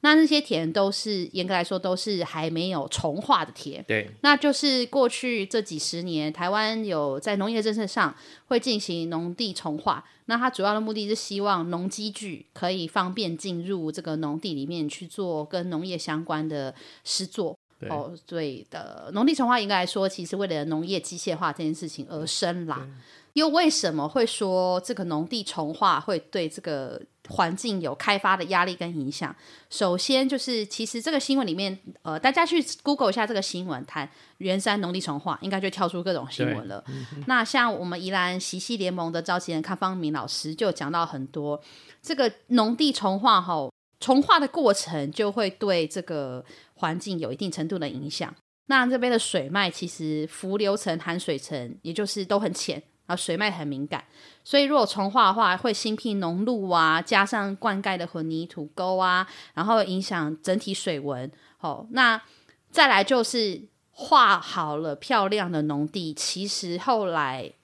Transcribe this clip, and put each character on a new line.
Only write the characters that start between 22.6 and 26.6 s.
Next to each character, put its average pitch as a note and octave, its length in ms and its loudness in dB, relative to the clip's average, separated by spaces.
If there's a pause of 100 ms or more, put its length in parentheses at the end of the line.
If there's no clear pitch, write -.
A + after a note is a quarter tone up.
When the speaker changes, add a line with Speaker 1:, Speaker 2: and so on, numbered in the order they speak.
Speaker 1:
啦。 C#3+ 120 -4
Speaker 2:
对。 C3+ 100 -12 (460)
Speaker 1:
又 G#3 140 4
为 D#4 220 6
什 F3 240 0
么 D3+ 140 0
会 A#3 180 2
说 F#3 540 2
这 F#3 120 -6
个 G3 120 -4
农 D#3+ 200 0
地 G#3 200 -6
重 D#3 280 -4
划 E3 280 4
会 F#3 180 -2
对 E3+ 300 -4
这 D#3 140 -10